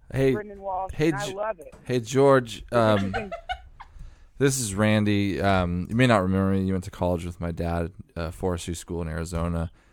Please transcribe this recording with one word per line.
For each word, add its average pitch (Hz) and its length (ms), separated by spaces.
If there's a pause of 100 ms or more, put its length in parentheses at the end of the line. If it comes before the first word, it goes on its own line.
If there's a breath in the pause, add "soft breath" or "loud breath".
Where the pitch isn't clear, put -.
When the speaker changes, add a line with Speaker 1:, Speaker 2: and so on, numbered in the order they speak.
(120)
Speaker 1:
Hey, 135 220
Speaker 2:
Brendan 208 260
Walsh, 190 340
Speaker 1:
hey, 156 160
Speaker 2:
and 160 60
I 202 120
Speaker 1:
G-, 190 60
Speaker 2:
love 208 260
it. - 140 (120)
Speaker 1:
hey, 123 160
George, 123 720
um, 107 400
Speaker 2:
This - 100
is - 80 (1080 soft breath)
Speaker 1:
this 135 200
is 101 160
Randy. 104 680
Um, 90 480
you 110 60
may 127 120
not 107 140
remember 95 300
me. 95 140
You 95 80
went 92 100
to - 80
college 90 340
with 85 140
my 85 120
dad, 85 400 (260)
uh, 82 140
forestry 87 440
school 85 260
in 82 60
Arizona. 82 640 (220 soft breath)